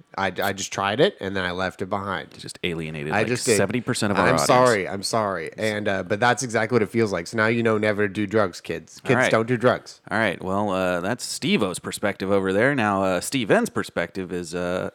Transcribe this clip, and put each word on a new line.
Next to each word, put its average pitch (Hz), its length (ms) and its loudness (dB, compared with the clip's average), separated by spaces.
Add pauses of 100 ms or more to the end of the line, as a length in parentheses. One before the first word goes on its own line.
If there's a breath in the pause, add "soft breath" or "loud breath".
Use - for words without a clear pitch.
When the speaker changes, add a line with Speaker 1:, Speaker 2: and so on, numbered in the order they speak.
(180)
Speaker 1:
I, 95 160 -2 (100)
I 98 80 0
just 98 220 -8
tried 101 260 0
it, 196 220 4
and 98 120 -4
then 95 120 -2
I 90 60 -2
left 90 300 -4
it 101 80 -4
behind. 98 440 -4
Speaker 2:
You - 80 -18
just - 240 -14
alienated, 80 480 -4
Speaker 1:
I 101 60 2
Speaker 2:
like, 110 80 0
Speaker 1:
just 120 180 -2
did. 117 100 4
Speaker 2:
seventy 104 240 2
percent 113 320 -2
of 98 80 0
our 90 80 4
Speaker 1:
I'm - 60 4
Speaker 2:
audience. 160 140 4
Speaker 1:
sorry. 123 380 6
I'm 98 180 -6
sorry. 95 540 -2
And, 104 300 -2
uh, 95 160 0
but 101 160 -2
that's 120 240 2
exactly 113 320 0
what 117 80 4
it 90 60 0
feels 113 240 0
like. 87 140 -4
So 117 100 -8
now 110 100 4
you 117 160 2
know 113 140 2
never 104 300 2
to 98 60 -10
do 104 140 -2
drugs, 98 320 0
kids. - 440 -10
Speaker 2:
All - 40 -16
Speaker 1:
Kids, 131 100 4
Speaker 2:
right. 123 140 4
Speaker 1:
don't 113 160 2
do 127 80 0
drugs. 107 460 0 (100)
Speaker 2:
All 98 60 0
right. 107 260 0
Well, 98 280 -2
uh, 92 280 0
that's 104 240 -4
Steve-O's 131 560 -2
perspective 95 500 -4
over 95 220 2
there. 120 240 2
Now, 104 280 2
uh, 92 180 0
Steve 120 280 -2
N's 214 200 2
perspective 92 640 -6
is, 87 200 -6
uh, 90 420 -4